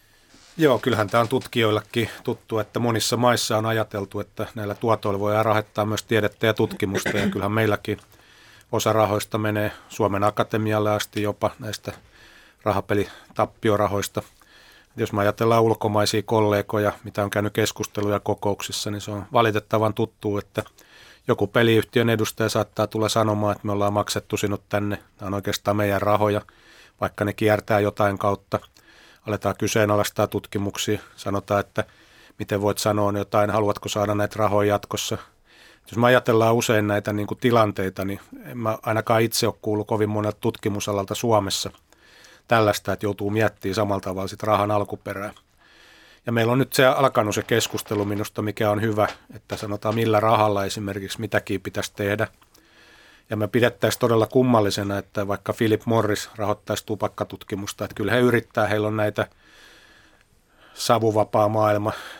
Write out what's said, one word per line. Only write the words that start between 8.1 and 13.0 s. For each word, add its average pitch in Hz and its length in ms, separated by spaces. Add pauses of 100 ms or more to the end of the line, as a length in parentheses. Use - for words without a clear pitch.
osa 110 220
rahoista 107 440
menee 107 340 (180)
Suomen 101 340
Akatemialle 107 680
asti 104 300
jopa 104 380
näistä 104 340 (720)
rahapelitappiorahoista. 101 1600 (760)